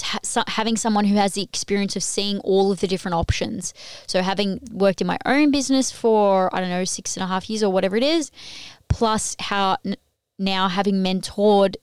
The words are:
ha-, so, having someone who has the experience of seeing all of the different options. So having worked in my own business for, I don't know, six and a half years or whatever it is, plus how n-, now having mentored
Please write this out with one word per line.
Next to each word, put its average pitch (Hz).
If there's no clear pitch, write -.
ha-, -
so, -
having 226
someone 208
who 202
has 202
the 202
experience 202
of 190
seeing 202
all 196
of 185
the 196
different 180
options. -
So 185
having 190
worked 190
in 180
my 180
own 294
business 262
for, 202
I 185
don't 185
know, 180
six -
and 190
a 180
half 185
years 220
or 190
whatever 190
it 233
is, 311
plus -
how 196
n-, 196
now 190
having 190
mentored 196